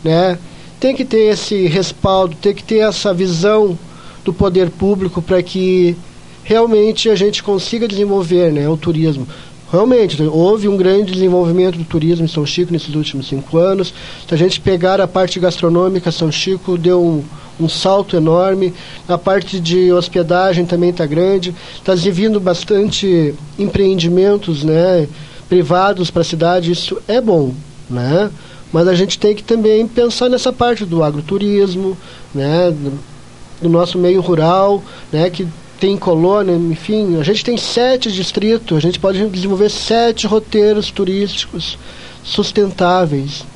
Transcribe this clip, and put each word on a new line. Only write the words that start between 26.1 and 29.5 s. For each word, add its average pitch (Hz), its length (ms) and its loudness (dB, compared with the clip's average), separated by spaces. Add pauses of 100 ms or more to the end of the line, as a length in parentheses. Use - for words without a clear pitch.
pra 170 120 0
cidade. 170 480 0
Isso - 360 -4
é 226 120 0
bom, 170 320 2 (380)
né? 139 400 0 (400)
Mas 165 160 2
a 185 80 4
gente 190 240 0
tem 208 160 2
que 214 80 -4
também 220 460 2